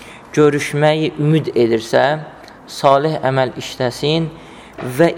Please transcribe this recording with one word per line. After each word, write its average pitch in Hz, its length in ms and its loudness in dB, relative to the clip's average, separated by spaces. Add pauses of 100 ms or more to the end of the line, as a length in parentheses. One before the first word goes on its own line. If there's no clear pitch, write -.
(360)
görüşməyi 147 840 2
ümid 151 340 2
edirsə, 113 500 2 (640)
salih 143 520 2
əməl 131 400 0
işləsin 151 720 -4 (680)
və 165 200 4